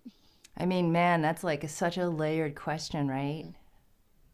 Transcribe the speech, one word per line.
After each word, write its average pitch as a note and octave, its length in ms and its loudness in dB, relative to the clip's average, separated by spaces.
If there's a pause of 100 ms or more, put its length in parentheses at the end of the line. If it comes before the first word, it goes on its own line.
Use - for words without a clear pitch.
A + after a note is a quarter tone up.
(580)
I - 80 0
mean, F3+ 260 4
man, E3+ 300 4
that's, E3 220 0
like, D#3+ 260 -2
such E3+ 280 -2
a F3 120 0
layered D#3 460 -2
question, D#3 520 -4
right? C#3+ 380 -4 (880)